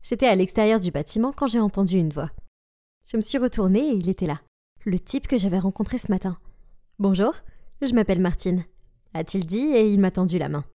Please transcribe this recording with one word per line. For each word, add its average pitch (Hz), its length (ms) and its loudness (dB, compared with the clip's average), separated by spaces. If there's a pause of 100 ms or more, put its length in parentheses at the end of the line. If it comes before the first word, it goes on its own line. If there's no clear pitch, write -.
J'étais 247 260 0
à 208 80 6
l'extérieur 214 440 2
du 180 120 -2
bâtiment 226 420 -2
quand 277 140 -2
j'ai 233 120 0
entendu 196 380 2
une 156 160 2
voix. 147 160 -6 (760)
Je - 120 -4
me 220 40 0
suis 269 160 -2
retournée 233 520 2
et 254 40 0
il 185 160 -2
était 185 180 -2
là, 147 140 -6 (440)
le 185 140 0
type - 280 -6
que 254 100 0
j'avais 190 220 0
rencontré 196 380 -2
ce - 140 -4
matin. « 185 280 -4 (600)
Bonjour, 196 340 2 (480)
je 254 120 -2
m'appelle 202 280 2
Martine », 180 440 0 (480)
a-t-il 165 320 -4
dit 226 280 -2
et 220 180 4
il 202 80 4
m'a 190 120 4
tendu 180 260 0
la 147 120 -2
main. 147 160 -6 (120)